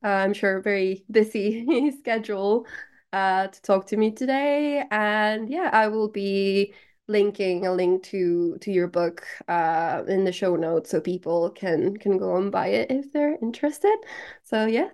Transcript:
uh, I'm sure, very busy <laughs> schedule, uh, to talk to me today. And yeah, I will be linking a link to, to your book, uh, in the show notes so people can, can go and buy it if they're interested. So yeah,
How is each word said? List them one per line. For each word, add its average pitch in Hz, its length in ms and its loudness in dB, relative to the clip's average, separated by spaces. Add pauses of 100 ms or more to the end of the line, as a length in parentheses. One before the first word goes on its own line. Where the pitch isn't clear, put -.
uh, 220 60 -4
I'm 196 240 2
sure, 196 300 0
very 190 480 -2
busy 220 800 2
<laughs> 269 80 -8
schedule, 214 680 -2 (460)
uh, 190 360 2
to - 140 -20
talk 190 260 2
to 208 100 -2
me 220 140 4
today. 285 800 0
And 214 600 0
yeah, 330 240 -2
I 220 140 6
will 214 200 -2
be 196 640 0 (340)
linking 202 600 0
a 185 80 2
link 185 300 2
to, 175 580 0
to 208 100 -6
your 175 160 2
book, 175 380 -2 (200)
uh, 165 640 0
in 190 160 2
the 180 80 0
show 180 240 0
notes 165 320 -2
so - 140 0
people 175 480 -2
can, 180 480 0
can 202 180 2
go 185 220 0
and 202 120 0
buy 185 180 0
it 220 220 0
if 277 220 -4
they're 294 300 0
interested. 302 560 0 (440)
So 220 220 0
yeah, 226 300 2